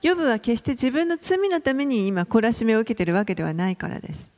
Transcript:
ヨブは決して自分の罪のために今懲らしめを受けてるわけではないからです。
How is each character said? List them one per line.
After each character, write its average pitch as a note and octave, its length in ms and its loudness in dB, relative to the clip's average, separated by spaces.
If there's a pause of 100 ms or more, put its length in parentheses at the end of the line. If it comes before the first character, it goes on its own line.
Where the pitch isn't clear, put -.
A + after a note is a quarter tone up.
ヨ F4 120 4
ブ E4 100 0
は A#3 120 2
決 A#3 200 0
し - 40 -6
て D4 100 -4
自 B3+ 200 0
分 D#4+ 160 0
の E4+ 120 0
罪 G4 300 0
の E4+ 100 0
た C4+ 140 0
め C#4+ 140 0
に A3+ 180 0
今 G3 160 0
懲 A3 200 2
ら A3+ 120 2
し A3+ 120 -4
め A3+ 100 4
を A3 60 4
受 A3+ 80 -4
け A3+ 60 0
て F#3+ 80 -2
る E3+ 120 0
わ G3+ 100 2
け G3 80 -4
で E3+ 80 -4
は D#3+ 100 -2
な F3 200 -2
い F3+ 40 -4
か - 140 -10
ら - 100 -8
で - 140 -12
す。 - 240 -16